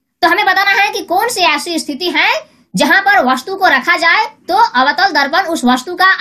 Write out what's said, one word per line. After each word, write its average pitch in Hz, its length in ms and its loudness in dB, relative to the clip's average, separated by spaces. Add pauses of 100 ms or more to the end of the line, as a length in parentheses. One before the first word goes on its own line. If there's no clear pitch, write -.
(220)
तो - 60 4
हमें 392 180 0
बताना 392 280 0
है 415 160 0
कि 415 160 -8
कौन 415 240 -2
सी 403 160 -4
ऐसी 320 340 -2
स्थिति 311 320 -6
है 320 180 0 (440)
जहां 320 280 2
पर 392 240 2
वस्तु 254 300 -4
को 381 120 0
रखा 302 300 0
जाए 349 280 0 (220)
तो 339 80 -2
अवतल 349 580 2
दर्पण 294 340 0
उस 311 180 -4
वस्तु 254 300 0
का 359 100 2 (160)